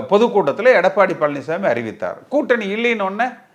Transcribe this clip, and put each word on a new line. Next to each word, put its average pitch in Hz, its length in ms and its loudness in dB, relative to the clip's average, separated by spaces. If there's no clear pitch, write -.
பொதுக்கூட்டத்துல 208 600 2
எடப்பாடி 185 420 2
பழனிசாமி 147 500 -4
அறிவித்தார். 113 640 -4
கூட்டணி 240 380 -2
இல்லைன்னு 220 360 -2
உடனே, 208 280 -4